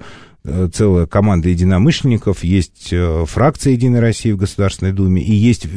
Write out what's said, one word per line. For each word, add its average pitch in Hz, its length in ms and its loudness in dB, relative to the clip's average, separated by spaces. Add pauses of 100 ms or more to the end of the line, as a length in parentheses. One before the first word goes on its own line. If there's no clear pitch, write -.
(460)
э, 87 260 -4
целая 90 360 2
команда 95 420 2
единомышленников, 95 960 2
есть, 90 460 -2
э, 85 360 -2
фракция 135 460 0
"Единой 120 260 2
России" 113 320 0
в 101 60 -2
Государственной 95 560 -2
Думе, 92 280 2
и 110 120 -2
есть, 110 320 2
э, 73 120 -10